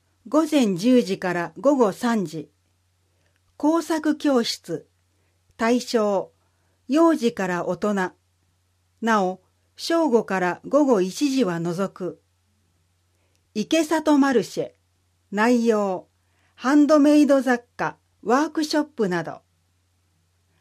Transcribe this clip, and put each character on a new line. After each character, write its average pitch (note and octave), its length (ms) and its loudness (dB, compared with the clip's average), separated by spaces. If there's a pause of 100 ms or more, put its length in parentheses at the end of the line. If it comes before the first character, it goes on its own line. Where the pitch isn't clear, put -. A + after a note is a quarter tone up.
(300)
午 D#4 200 2
前 A#3 280 2
十 B3 240 4
時 F#3 180 -4
か F3+ 140 -4
ら E3+ 240 -6
午 C4+ 180 2
後 A3+ 160 2
三 A#3 320 -2
時。 D#3 260 -10 (1080)
工 D#4+ 240 0
作 D#4 360 -2
教 C4+ 260 0
室。 - 460 -10 (680)
対 A#3+ 240 0
象、 G#3 540 -4 (560)
幼 D#4+ 260 2
児 A#3 180 -2
か F#3+ 140 -4
ら F3 200 -4
大 F3 100 -4
人。 G3 340 -2 (920)
な A3 220 2
お、 F#3 180 -4 (360)
正 E4 320 0
午 A3 160 2
か F#3+ 160 -2
ら F3 260 -4
午 C#4+ 160 2
後 B3+ 160 2
一 F#3 300 -2
時 C4 160 0
は E3+ 160 -4
除 F3 320 -4
く。 - 280 -10 (1300)
池 D#4 320 0
里 D#4 320 2
マ C4+ 160 2
ル G#3+ 100 2
シ - 180 -8
ェ。 B2+ 100 -8 (600)
内 A#3 340 2
容、 G#3 440 -2 (460)
ハ C4+ 200 -2
ン D4 100 6
ド D4+ 140 4
メ D4 200 6
イ D4 80 4
ド C#4 120 4
雑 B3 240 -2 (140)
貨、 D#3+ 200 -6 (260)
ワ B3 180 0
ー D#4 80 -2
ク D#4 160 -4
シ D#4 120 -2
ョ D4 40 0
ッ - 40 -2
プ A3+ 220 -4
な F3 160 -4
ど。 - 180 -12 (1200)